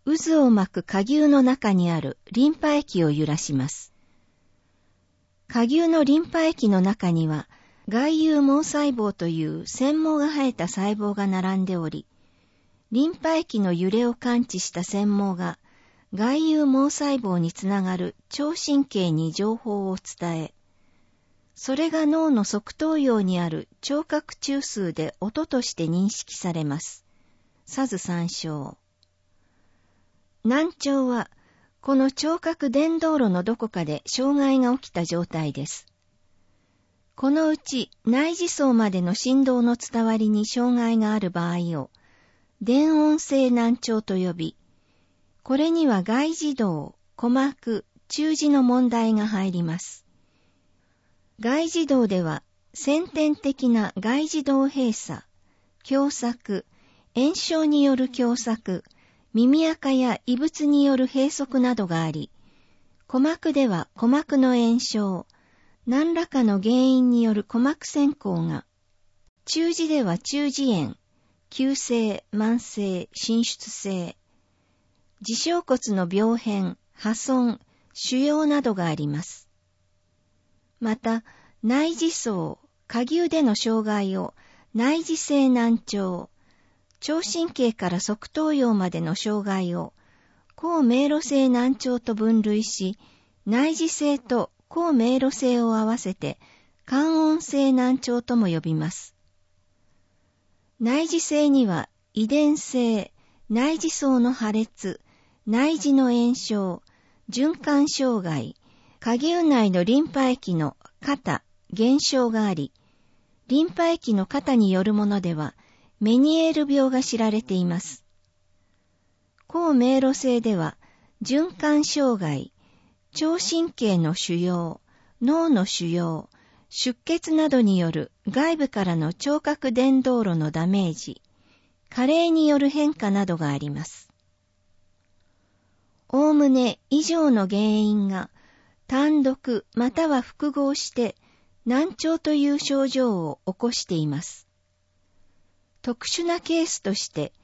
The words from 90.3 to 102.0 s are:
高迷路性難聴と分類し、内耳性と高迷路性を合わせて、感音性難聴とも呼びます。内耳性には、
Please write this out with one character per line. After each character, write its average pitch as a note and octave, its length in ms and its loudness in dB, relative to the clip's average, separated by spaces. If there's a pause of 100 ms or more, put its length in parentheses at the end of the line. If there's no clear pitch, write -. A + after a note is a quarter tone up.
高 E4 260 0
迷 B3+ 260 4
路 D4+ 140 0
性 C4+ 260 2
難 B3 280 2
聴 B3 240 -4
と A3+ 160 -4
分 A3 260 2
類 G#3+ 220 0
し、 F#3+ 340 -6 (480)
内 C4 280 0
耳 D#4+ 140 -4
性 D4 300 -2
と A#3 320 -2 (160)
高 E4 260 -2
迷 B3 280 2
路 C4 100 2
性 B3 320 0
を A3+ 140 0
合 A3 80 0
わ A3+ 140 -2
せ F#3 160 -6
て、 - 260 -8 (440)
感 D#4 360 0
音 D#4 200 2
性 C#4 320 2
難 B3+ 260 2
聴 A#3+ 240 -2
と A#3+ 140 -2
も G#3+ 120 4
呼 E3 100 0
び D#3+ 160 -2
ま D#3 160 -2
す。 - 240 -16 (1700)
内 C4+ 260 0
耳 E4 140 -2
性 D4 280 2
に C4+ 200 4
は、 D#3+ 200 -2 (240)